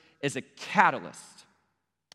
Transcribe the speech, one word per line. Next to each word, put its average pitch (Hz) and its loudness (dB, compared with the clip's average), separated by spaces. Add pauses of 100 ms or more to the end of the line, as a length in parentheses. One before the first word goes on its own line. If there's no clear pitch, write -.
(220)
as 135 -2
a 131 -6
catalyst - -2 (680)